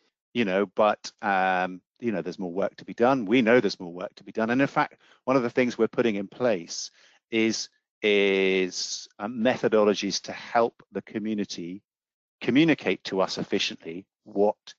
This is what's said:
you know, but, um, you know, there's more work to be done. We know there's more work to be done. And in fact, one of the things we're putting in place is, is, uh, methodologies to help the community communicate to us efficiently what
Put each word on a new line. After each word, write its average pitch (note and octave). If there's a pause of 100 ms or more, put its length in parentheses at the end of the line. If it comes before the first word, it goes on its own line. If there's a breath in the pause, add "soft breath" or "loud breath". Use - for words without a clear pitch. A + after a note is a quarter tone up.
(340)
you A#2+
know, G2
but, G#2 (100)
um, F#2 (180)
you A#2+
know, F2+
there's E2+
more F2+
work F#2
to -
be G2
done. B2
We A#2+
know A#2
there's G2+
more F2
work F2+
to -
be G2
done. A2+
And B2
in C#3
fact, - (260 soft breath)
one C3
of B2
the A#2+
things B2
we're A2+
putting A#2
in G2+
place - (400 soft breath)
is, A2+ (320)
is, F#2+ (120)
uh, G#2
methodologies G#2+
to G2
help -
the G2
community G#2 (580)
communicate C3+
to F#2+
us F#2
efficiently F#2+ (200)
what G2+ (220)